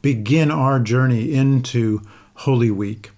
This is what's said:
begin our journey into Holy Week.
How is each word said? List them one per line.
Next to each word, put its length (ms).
begin 480
our 300
journey 540
into 680
Holy 360
Week. 460